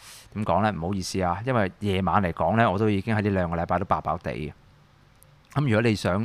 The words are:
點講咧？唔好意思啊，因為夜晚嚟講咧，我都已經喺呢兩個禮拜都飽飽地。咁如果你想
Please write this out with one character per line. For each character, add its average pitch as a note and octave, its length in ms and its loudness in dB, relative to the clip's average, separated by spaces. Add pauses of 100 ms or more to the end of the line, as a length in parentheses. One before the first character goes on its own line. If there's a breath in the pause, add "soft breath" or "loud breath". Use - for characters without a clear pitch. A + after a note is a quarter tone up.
(360 loud breath)
點 G#2 100 -4
講 F2+ 160 2
咧？ G#2+ 100 2
唔 E2 180 -4
好 G#2 40 -2
意 F#2+ 80 -4
思 F#2 200 -6
啊， F2+ 240 -2
因 C3 100 0
為 G2 240 2
夜 F#2+ 240 0
晚 F2+ 180 4
嚟 F2 120 0
講 E2 240 0
咧， A#2 100 4
我 F#2 100 0
都 A2 120 0
已 G2 120 0
經 A2 140 -2
喺 G#2 60 0
呢 G2+ 80 0
兩 F#2 200 0
個 E2+ 80 -4
禮 E2+ 80 -2
拜 F2 140 0
都 G2 60 -6
飽 E2 160 0
飽 D#2+ 180 -2
地。 C#2+ 340 -8 (1000)
咁 C#3+ 120 -2
如 B2+ 60 2
果 G#2+ 100 4
你 A2+ 140 4
想 G2 300 0